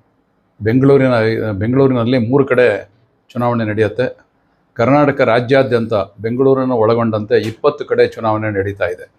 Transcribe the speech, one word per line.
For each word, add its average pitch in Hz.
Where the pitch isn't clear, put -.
ಬೆಂಗಳೂರಿನ, 131
ಬೆಂಗಳೂರಿನಲ್ಲಿ 123
ಮೂರು 127
ಕಡೆ 120
ಚುನಾವಣೆ 120
ನಡೆಯುತ್ತೆ. 107
ಕರ್ನಾಟಕ 135
ರಾಜ್ಯಾದ್ಯಂತ, 117
ಬೆಂಗಳೂರನ್ನು 127
ಒಳಗೊಂಡಂತೆ, 110
ಇಪ್ಪತ್ತು 110
ಕಡೆ 120
ಚುನಾವಣೆ 110
ನಡೀತಾ 98
ಇದೆ. 90